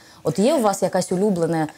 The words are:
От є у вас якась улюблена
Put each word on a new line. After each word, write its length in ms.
От 160
є 160
у 60
вас 220
якась 300
улюблена 640